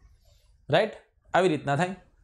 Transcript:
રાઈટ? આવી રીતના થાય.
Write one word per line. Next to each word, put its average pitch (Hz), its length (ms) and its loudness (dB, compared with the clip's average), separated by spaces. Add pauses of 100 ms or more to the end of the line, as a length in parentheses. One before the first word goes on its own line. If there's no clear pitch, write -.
(680)
રાઈટ? 196 300 0 (360)
આવી 180 140 4
રીતના 139 280 -2
થાય. 180 180 -2 (300)